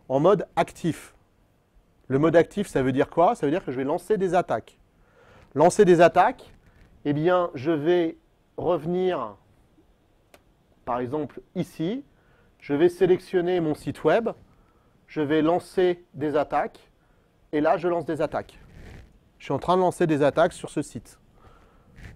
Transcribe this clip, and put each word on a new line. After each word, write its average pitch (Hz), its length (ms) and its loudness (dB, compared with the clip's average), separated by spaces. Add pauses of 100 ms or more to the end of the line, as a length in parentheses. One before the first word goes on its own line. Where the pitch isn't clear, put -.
(100)
en 135 100 0
mode 180 340 2
actif. - 600 -4 (960)
Le 131 100 -2
mode 156 180 2
actif, 180 320 0
ça 139 140 -2
veut 127 100 -2
dire 139 160 0
quoi ? 190 260 2
Ça 156 120 -4
veut 143 60 -2
dire 190 120 -4
que 147 80 -8
je 123 60 -8
vais 135 60 -4
lancer 180 340 -4
des 180 160 -2
attaques. 143 440 -4 (760)
Lancer 175 320 4
des 175 160 6
attaques, 180 500 2 (540)
eh 147 80 0
bien, 175 400 0
je 139 160 -4
vais 165 480 0 (400)
revenir, 160 800 -4 (1500)
par 123 140 -4
exemple, 131 420 -8 (140)
ici. 185 500 -6 (540)
Je - 160 -6
vais 175 160 4
sélectionner 180 680 0
mon 156 140 -2
site - 300 -8
web. 214 240 2 (800)
Je - 160 -6
vais 151 180 0
lancer 175 720 0
des 147 240 -4
attaques. - 540 -6 (640)
Et 147 100 0
là, 165 160 2
je 170 100 -4
lance 170 160 -2
des 151 160 -6
attaques. - 380 -6 (800)
Je - 60 -20
suis 143 100 -4
en 131 40 -2
train 175 180 0
de 185 40 2
lancer 180 260 0
des 151 160 0
attaques 156 300 2
sur - 160 -14
ce 151 140 -6
site. - 360 -18 (960)